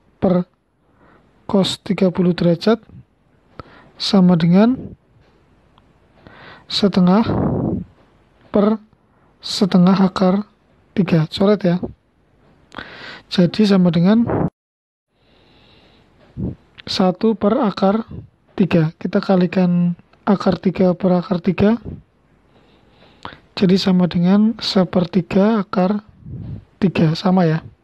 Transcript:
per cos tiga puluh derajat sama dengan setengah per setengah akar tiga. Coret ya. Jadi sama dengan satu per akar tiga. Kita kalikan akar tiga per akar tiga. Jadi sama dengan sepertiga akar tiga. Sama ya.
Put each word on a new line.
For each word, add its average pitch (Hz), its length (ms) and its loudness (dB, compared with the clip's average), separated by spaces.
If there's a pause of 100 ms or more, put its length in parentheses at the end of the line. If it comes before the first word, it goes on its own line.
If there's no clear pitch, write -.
(220)
per 180 240 0 (1040)
cos - 320 -2
tiga 180 320 -2
puluh 180 160 0
derajat 175 480 0 (1200)
sama 180 400 4
dengan 196 560 2 (1800)
setengah 190 560 2 (1300)
per 214 240 0 (640)
setengah 190 640 2
akar 185 400 -2 (480)
tiga. 165 320 0
Coret 202 400 0
ya. 175 100 0 (1500)
Jadi 190 400 0
sama 185 240 2
dengan 180 320 2 (2750)
satu 190 480 0
per 214 240 -2
akar 202 480 -2 (480)
tiga. 165 400 0
Kita 202 240 -6
kalikan 180 800 0 (240)
akar 190 400 -2
tiga 180 320 0
per 180 240 0
akar 175 240 -4
tiga. 202 360 0 (1800)
Jadi 185 160 2
sama 180 320 2
dengan 196 560 2
sepertiga 190 960 0
akar 190 480 -2 (720)
tiga. 160 400 0
Sama 185 320 2
ya. 160 160 -4 (180)